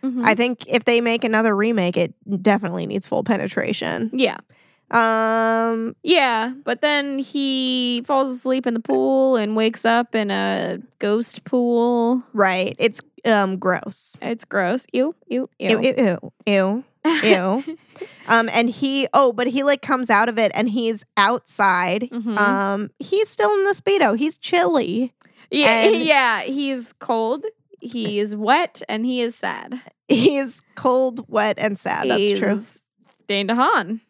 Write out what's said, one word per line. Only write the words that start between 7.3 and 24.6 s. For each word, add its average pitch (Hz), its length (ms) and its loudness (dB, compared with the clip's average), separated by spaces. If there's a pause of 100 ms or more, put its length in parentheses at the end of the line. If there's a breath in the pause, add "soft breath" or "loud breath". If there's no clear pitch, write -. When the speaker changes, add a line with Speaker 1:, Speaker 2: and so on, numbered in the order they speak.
Speaker 1:
falls 269 260 0
asleep 254 340 -4
in 240 80 -2
the 226 60 -2
pool 262 560 2
and 214 200 -2
wakes 226 300 -2
up 233 300 0
in 208 160 -2
a 196 480 -2 (200)
ghost 214 440 -4
pool. 240 800 0 (100)
Speaker 2:
Right. 190 460 2
It's, 226 220 -2 (240)
um, 196 320 2
gross. - 640 -4
Speaker 1:
It's 233 240 -6
gross. 202 480 -2
Ew, 277 200 0 (140)
ew, 247 220 -4 (100)
ew. 220 220 0
Speaker 2:
Ew, 254 160 2
ew, 202 200 2 (280)
ew, 202 380 2 (220)
ew, 330 160 2
Speaker 1:
<laughs> - 20 -2
Speaker 2:
ew. 214 540 2 (500 loud breath)
Um, 226 260 4
and 233 160 4
he, 269 440 -2
oh, 262 200 6
but 240 140 0
he, 269 160 0
like, 277 180 2
comes 254 280 -2
out 226 200 4
of 220 100 -2
it 214 160 2
and 233 140 0
he's 226 340 -2 (140)
outside. 196 920 2
Speaker 1:
Mm-hmm. 226 260 -4
Speaker 2:
Um, 294 520 2 (100)
he's 403 300 0
still 415 240 2
in 392 120 2
the 403 80 2
Speedo. 330 440 2
He's 294 200 -2
chilly. 294 760 0 (380 soft breath)